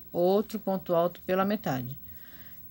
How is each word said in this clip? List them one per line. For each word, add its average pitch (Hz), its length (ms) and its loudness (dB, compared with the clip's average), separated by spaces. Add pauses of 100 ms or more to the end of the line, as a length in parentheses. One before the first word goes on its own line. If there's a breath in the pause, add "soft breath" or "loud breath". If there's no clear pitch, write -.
(120)
outro 196 480 2
ponto 185 340 -4
alto 170 280 2
pela 190 240 0
metade. 139 520 -4 (720 loud breath)